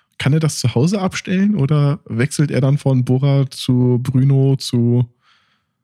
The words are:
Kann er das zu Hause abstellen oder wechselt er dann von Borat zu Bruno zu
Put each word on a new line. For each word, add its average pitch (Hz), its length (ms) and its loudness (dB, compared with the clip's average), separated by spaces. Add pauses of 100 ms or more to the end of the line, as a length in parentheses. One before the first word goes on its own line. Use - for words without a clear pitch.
(180)
Kann 135 160 0
er 160 60 2
das 156 180 -2
zu 117 160 -2
Hause 180 260 0
abstellen 190 560 -2
oder 143 480 0
wechselt 135 460 -2
er 131 100 -2
dann 135 160 2
von 131 300 0
Borat 135 480 0
zu 123 480 0
Bruno 135 540 2
zu 120 520 0 (760)